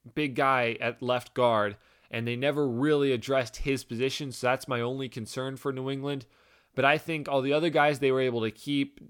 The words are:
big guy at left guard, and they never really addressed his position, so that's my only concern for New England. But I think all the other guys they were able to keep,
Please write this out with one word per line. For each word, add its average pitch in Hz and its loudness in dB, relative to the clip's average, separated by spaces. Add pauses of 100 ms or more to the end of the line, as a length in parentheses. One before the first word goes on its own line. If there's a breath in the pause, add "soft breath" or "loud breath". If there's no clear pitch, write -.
(160)
big 143 -2
guy 127 2
at 120 -4
left 123 -2
guard, 107 2 (340 soft breath)
and 117 -4
they 120 -2
never 143 0
really 139 2
addressed 127 0
his 135 -2
position, 131 -4
so 123 -2
that's 127 0
my 123 -2
only 131 -4
concern 131 -8
for 135 -4
New 131 -6
England. 139 -4 (480 soft breath)
But 131 2
I 147 6
think 156 -6
all 139 2
the 135 0
other 156 2
guys 147 2
they 135 4
were 131 2
able 120 0
to 110 -2
keep, 139 -6